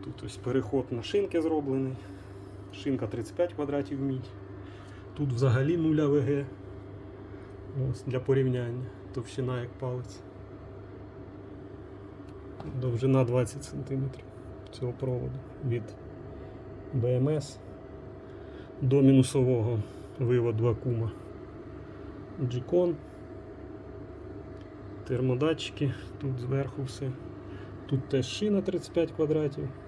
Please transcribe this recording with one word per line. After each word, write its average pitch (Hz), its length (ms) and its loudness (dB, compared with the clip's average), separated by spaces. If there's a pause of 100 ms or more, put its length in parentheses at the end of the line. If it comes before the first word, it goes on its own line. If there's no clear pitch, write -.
Тут - 200 -8
ось 104 140 -6
переход 127 540 2
на 117 120 -2
шинки 190 380 2
зроблений, 135 540 2 (760)
шинка 127 340 0
тридцять 113 280 -4
п'ять 175 180 2
квадратів 143 480 0
мідь. 135 280 -2 (880)
Тут 143 120 2
взагалі 131 480 6
нуль 160 180 4
А 151 120 6
В 143 140 6
Г. 139 240 2 (1400)
Ось, - 140 -2
для 127 160 -2
порівняння, 123 680 4 (280)
товщина 123 480 -2
як 120 80 -6
палець. 127 500 -6 (2500)
Довжина 127 420 4
двадцять 123 400 2
сантиметрів 135 600 -4 (460)
цього 123 200 -2
проводу 127 480 -2 (260)
від 117 180 2 (1080)
Б 123 240 4
М 131 120 6
С 151 280 0 (1200)
до 135 200 8
мінусового 127 760 8 (400)
виводу 117 480 4
Акума. 113 440 2 (1300)
Джикон. 151 520 4 (2000)
Термодатчики, 131 840 2 (280)
тут 131 180 -2
зверху 135 440 -2
все. 131 280 -4 (760)
Тут 135 240 0
теж 131 160 4
шина 202 360 2
тридцять 180 320 -2
п'ять 160 180 4
квадратів 151 580 2 (180)